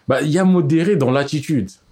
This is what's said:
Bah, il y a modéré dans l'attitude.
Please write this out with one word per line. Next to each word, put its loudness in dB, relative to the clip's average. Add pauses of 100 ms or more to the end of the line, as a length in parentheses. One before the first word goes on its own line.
Bah, 0
il -2
y 0
a 2
modéré 2
dans 0
l'attitude. -2 (220)